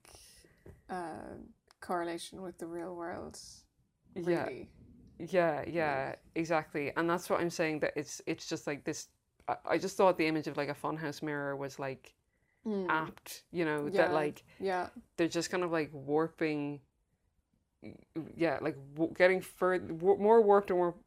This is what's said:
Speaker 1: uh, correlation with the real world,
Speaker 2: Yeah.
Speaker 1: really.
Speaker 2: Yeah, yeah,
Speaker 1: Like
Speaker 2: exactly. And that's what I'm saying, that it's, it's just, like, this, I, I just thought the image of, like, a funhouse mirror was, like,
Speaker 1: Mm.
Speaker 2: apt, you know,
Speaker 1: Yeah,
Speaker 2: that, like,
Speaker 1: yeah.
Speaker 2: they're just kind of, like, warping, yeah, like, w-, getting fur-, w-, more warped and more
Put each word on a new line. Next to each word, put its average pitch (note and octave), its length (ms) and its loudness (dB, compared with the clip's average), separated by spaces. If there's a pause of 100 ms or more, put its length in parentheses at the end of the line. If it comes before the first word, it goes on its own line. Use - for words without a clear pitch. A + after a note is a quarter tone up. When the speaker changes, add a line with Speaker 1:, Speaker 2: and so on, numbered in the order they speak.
(920)
Speaker 1:
uh, F3 460 -10 (440)
correlation E3+ 640 -6
with F3+ 160 -12
the E3+ 80 -10
real E3+ 280 -8
world, E3+ 460 -10 (720)
Speaker 2:
Yeah. E3+ 300 0
Speaker 1:
really. - 260 -10 (480)
Speaker 2:
Yeah, E3 480 0
yeah, C#3+ 440 -2
Speaker 1:
Like - 80 -12 (160)
Speaker 2:
exactly. D#3 600 -2
And E3 140 0
that's F3 220 -2
what G3 100 2
I'm E3+ 80 0
saying, D#3 320 -2
that D#3 160 -2
it's, - 300 -8
it's D#3+ 200 -6
just, D#3+ 200 -6
like, C#3+ 180 -6
this, - 240 -6 (400)
I, - 160 0
I E3 140 2
just F#3+ 180 -4
thought F#3+ 220 6
the D#3+ 80 4
image D#3 220 0
of, C#3+ 100 -6
like, C#3+ 100 -2
a D3 60 -4
funhouse D3+ 480 -6
mirror C#3+ 340 -4
was, C#3 220 -8
like, C3+ 360 -10 (520)
Speaker 1:
Mm. G3 240 -2
Speaker 2:
apt, - 600 -4
you E3 120 0
know, D3+ 220 0
Speaker 1:
Yeah, F3 220 4
Speaker 2:
that, D#3 40 0
like, D3+ 320 0 (140)
Speaker 1:
yeah. F#3 320 -2 (260)
Speaker 2:
they're E3+ 120 4
just D#3+ 220 -2
kind F3+ 140 0
of, E3+ 80 -2
like, D#3 220 0
warping, D3 880 -2 (1500)
yeah, D#3+ 260 0
like, C#3+ 160 -2 (180)
w-, D#3 200 0
getting F#3 260 6
fur-, F#3 380 0
w-, E3+ 400 2
more A3 240 8
warped G3+ 280 8
and F3+ 80 4
more F3 160 2 (120)